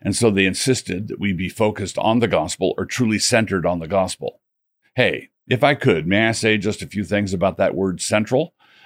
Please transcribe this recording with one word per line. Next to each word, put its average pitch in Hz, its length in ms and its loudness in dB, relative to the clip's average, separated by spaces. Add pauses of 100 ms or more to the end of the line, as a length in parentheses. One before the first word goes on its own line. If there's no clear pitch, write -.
and 98 120 -2
so 117 160 4
they 98 160 4
insisted 95 640 -2
that - 100 -10
we 101 140 -2
be 90 160 -4
focused 104 500 -4
on 113 220 2
the 110 80 2
gospel 87 500 -2
or 92 80 -4
truly 110 320 0
centered 98 480 0
on 87 140 0
the 80 80 -10
gospel. 95 520 -2 (540)
Hey, 85 360 0 (160)
if 127 180 2
I 143 100 4
could, 82 320 2
may 95 220 2
I 85 40 0
say 107 260 2
just 101 240 -4
a 82 40 -10
few 101 180 -6
things 101 280 -2
about 92 240 0
that 95 180 2
word 92 280 -2
central? 117 500 0 (340)